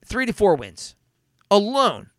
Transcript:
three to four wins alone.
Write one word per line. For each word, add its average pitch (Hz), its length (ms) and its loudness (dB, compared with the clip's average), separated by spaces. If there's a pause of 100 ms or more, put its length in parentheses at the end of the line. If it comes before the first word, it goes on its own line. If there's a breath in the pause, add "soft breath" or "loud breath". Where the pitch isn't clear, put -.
three 254 220 -4
to 220 60 -2
four 190 220 4
wins 101 400 -10 (540)
alone. 208 680 0